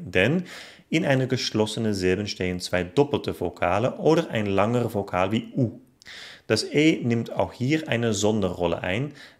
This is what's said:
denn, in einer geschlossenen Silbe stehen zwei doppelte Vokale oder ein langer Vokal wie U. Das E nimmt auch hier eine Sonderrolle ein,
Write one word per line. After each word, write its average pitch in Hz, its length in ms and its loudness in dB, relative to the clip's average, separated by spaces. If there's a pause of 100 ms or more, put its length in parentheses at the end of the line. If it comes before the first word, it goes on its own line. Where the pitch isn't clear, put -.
denn, 135 440 2 (460)
in 165 160 0
einer 131 200 2
geschlossenen 110 680 0
Silbe 92 320 2
stehen 90 340 -4
zwei 90 240 -2
doppelte 98 540 0
Vokale 90 580 0
oder 160 340 2
ein 110 160 -2
langer 107 460 2
Vokal 95 400 -2
wie 113 240 -2
U. 117 240 0 (680)
Das 110 180 2
E 160 380 4
nimmt 117 300 0
auch - 200 0
hier 151 360 -2
eine 120 240 0
Sonderrolle 95 720 0
ein, 117 300 -2 (280)